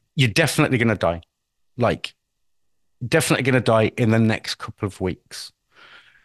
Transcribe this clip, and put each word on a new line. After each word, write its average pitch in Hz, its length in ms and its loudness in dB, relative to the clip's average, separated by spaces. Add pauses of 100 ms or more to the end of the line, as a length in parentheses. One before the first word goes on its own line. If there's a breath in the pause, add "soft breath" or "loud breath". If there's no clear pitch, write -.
(160)
you're 131 140 2
definitely 143 480 0
gonna 113 180 0
die. 85 260 -2 (540)
Like, 110 380 -2 (920)
definitely 156 380 0
gonna 127 180 2
die 110 360 2
in 113 140 2
the 113 80 4
next 110 360 -2
couple - 300 -10
of - 160 -8
weeks. - 500 -8 (720 soft breath)